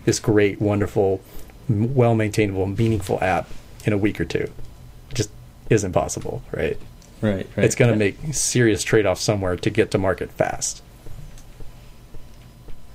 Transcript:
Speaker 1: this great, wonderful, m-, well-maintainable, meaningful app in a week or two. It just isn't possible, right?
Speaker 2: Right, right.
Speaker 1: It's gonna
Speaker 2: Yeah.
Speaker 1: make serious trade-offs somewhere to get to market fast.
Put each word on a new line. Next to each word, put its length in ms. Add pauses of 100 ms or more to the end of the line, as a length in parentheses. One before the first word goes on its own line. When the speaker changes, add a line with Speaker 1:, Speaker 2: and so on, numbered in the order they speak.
Speaker 1:
this 140
great, 420
wonderful, 600 (480)
m-, 260
well-maintainable, 720
meaningful 560
app 260 (360)
in 80
a 60
week 220
or 40
two. 240 (600)
It 40
just 160 (400)
isn't 220
possible, 500 (100)
right? 240 (440)
Speaker 2:
Right, 260 (100)
right. 80
Speaker 1:
It's 100
gonna 180
Speaker 2:
Yeah. 60
Speaker 1:
make 180 (180)
serious 480
trade-offs 400
somewhere 340
to 140
get 220
to 60
market 340
fast. 500 (2000)